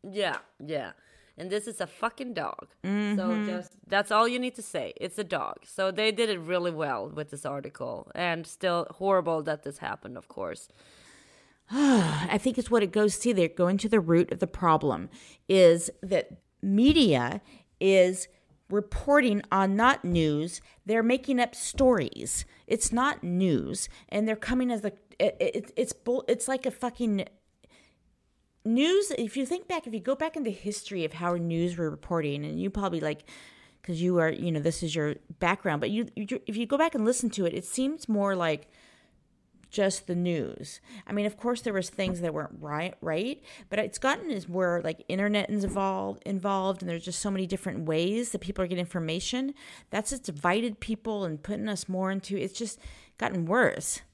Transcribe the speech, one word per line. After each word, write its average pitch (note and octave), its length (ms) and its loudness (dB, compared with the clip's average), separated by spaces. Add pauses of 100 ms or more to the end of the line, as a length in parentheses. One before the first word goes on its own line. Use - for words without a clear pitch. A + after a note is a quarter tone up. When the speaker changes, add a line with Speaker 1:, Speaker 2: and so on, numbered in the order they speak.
Speaker 1:
Yeah, F#3+ 300 -2 (260)
yeah. D3 280 -6 (440)
And F3+ 140 -10
this G#3 160 -4
is - 140 -10
a F3+ 60 -2
fucking A#3+ 480 -8
dog. - 340 -6 (140)
So F3+ 60 -4
Speaker 2:
Mm-hmm. G#3 580 0
Speaker 1:
just, G#3+ 260 -6 (160)
that's G3+ 240 0
all A3 160 4
you B3 100 -2
need B3 160 -4
to A3+ 80 -14
say. B2+ 340 -6
It's - 220 -8
a G#3 60 -4
dog. C#3+ 420 -6
So F#3+ 240 -2
they G#3+ 220 0
did A3 180 0
it F#3+ 80 -2
really F3 320 0
well C#3+ 400 -2
with D3 200 -8
this C#3+ 140 -12
article. C#3 680 -8
And E3+ 320 -2
still F3 440 -2
horrible E3+ 520 2
that D3+ 220 -4
this C#3+ 140 -10
happened, B2 380 -8
of - 120 -16
course. - 400 -10 (480)
Speaker 2:
<sighs> - 540 -20
I G3+ 680 4
think B3+ 160 0
it's A#3+ 140 -2
what A3+ 140 4
it F3 80 -4
goes G#3+ 260 4
to. A#3+ 160 2
They're F3 140 4
going F3+ 300 2
to G#3+ 100 -2
the G#3+ 120 6
root E3+ 320 4
of F3+ 60 -6
the F#3 80 0
problem D3+ 640 2 (380)
is F3 420 8 (120)
that F#3 280 0 (320)
media G3 800 6 (380)
is F#3 480 6 (420)
reporting G#3 720 2 (100)
on G3 240 4
not A#3+ 280 4
news. D#3+ 560 2 (260)
They're A3+ 160 2
making B3+ 380 2
up A#3+ 140 0
stories. - 880 0 (240)
It's - 240 0
not B3+ 320 0
news. F3 640 2 (200)
And G#3 200 0
they're G#3+ 80 0
coming B3 340 0
as A3 120 -2
the, G3+ 100 -2 (260)
it, G3 220 2
it, - 360 -2
it's - 160 0
bull-, B3+ 360 -4
it's A#3+ 200 0
like C4 160 -2
a C4 60 0
fucking A#3 560 -2 (1400)
news. E4 540 4
If A3+ 180 -4
you C4+ 100 -2
think F4+ 220 -4
back, E4+ 180 -4
if A3 80 -8
you A3 60 -4
go C4 140 0
back D#4+ 220 -4
into B3+ 140 -2
history G3 540 -6
of D#3 100 -4
how F3 220 0
news E3+ 400 0
were D#3+ 140 -2
reporting, D3 540 -4
and D#3 160 -6
you F#3+ 100 -2
probably, F#3+ 300 -2
like, D3+ 240 -4 (580)
'cause E3 180 -6
you F3+ 180 2
are, D#3+ 120 4
you E3+ 200 -2
know, D3+ 100 0
this D#3+ 220 0
is D#3 120 -4
your D3+ 220 -2 (220)
background, F3 420 0
but A#2 100 0
you, A3 260 -2
you, G#3 300 -6
if G#3 100 -6
you A#3 100 -2
go C#4 120 0
back D#4+ 160 2
and A3 100 0
listen B3 260 2
to G3 140 -2
it, E3+ 80 0
it - 140 -6
seems C#4 420 -4
more G3+ 260 2
like E3 340 -2 (1000)
just G3 380 0
the F3+ 80 -2
news. D#3+ 640 -2 (260)
I - 60 -8
mean, G#3 140 0
of G#3 100 -4
course, A#3+ 260 -4
there A3 120 -4
was F#3 160 -2
things F#3 320 -4
that E3 100 -2
weren't D3+ 280 -8
right, D#3 420 -4
right, F3+ 400 -4 (260)
but G3+ 120 -2
it's G#3 180 -4
gotten D4+ 320 0
is F3+ 180 -4
where, F3 340 0
like, E3 260 -4
internet G3+ 420 0
is G3+ 140 0
involved, G3 600 -2
involved, F#3+ 560 -2
and F3+ 80 -6
there's E3+ 160 -6
just F3+ 160 -6
so G#3 100 -2
many F#3+ 160 -2
different E3+ 400 -4
ways F#3 440 0
that - 100 -6
people F#3+ 240 -6
are F3 40 -4
getting F3 120 -2
information. F#3 720 -4 (380)
That's G#3+ 200 -4
just C4 120 -6
divided G3 580 -2
people G#3+ 440 -4
and D#3 180 -6
putting G#3 260 -6
us G3+ 200 -6
more F#3+ 240 -2
into, F#3+ 260 -4
it's F#3+ 200 -6
just A3+ 200 -8 (400)
gotten F3+ 280 -2
worse. - 540 2 (140)